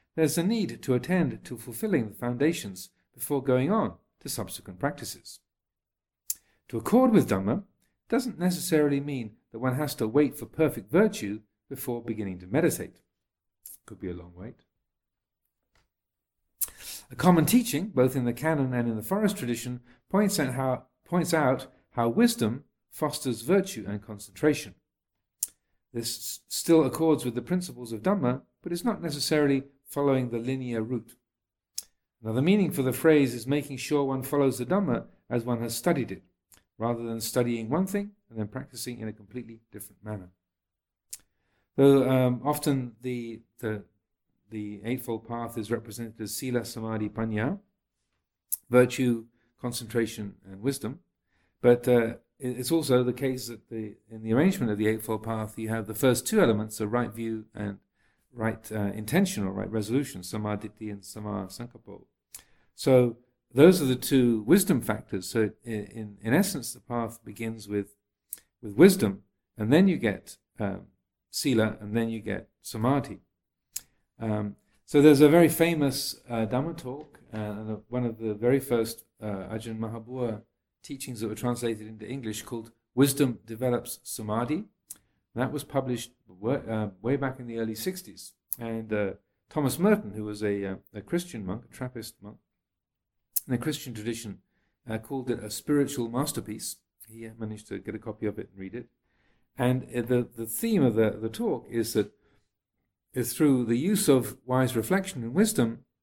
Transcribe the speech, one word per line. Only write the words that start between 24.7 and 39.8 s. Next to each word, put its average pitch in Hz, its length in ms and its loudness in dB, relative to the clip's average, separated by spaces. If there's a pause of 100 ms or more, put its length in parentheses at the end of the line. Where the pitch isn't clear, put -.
This 117 220 -6
s-, - 320 -10
still 160 360 6
accords 147 400 2
with 120 100 -2
the 113 80 -4
principles 123 500 -4
of 107 100 -8
Dhamma, 139 400 2 (200)
but 170 100 -6
is 175 120 -4
not 202 180 -2
necessarily 147 600 2 (240)
following 131 440 0
the 117 80 -2
linear 123 440 -4
route. 117 320 -6 (1080)
Another 110 200 -2
meaning 185 300 4
for 139 100 0
the 127 100 0
phrase 143 420 6
is 113 120 -10
making 143 300 -2
sure 143 260 0
one 135 200 -2
follows 139 360 2
the 123 80 -6
Dhamma 160 380 0 (260)
as 120 140 0
one 117 160 -2
has 113 160 -6
studied 156 340 0
it, 95 120 -12 (540)
rather 117 280 -2
than 113 160 -6
studying 117 500 -2
one 175 160 0
thing 202 240 -4 (180)
and 113 100 -12
then 104 100 -4
practicing 127 500 -12
in 110 80 -10
a 107 60 -8
completely 110 480 -14 (100)
different - 340 -18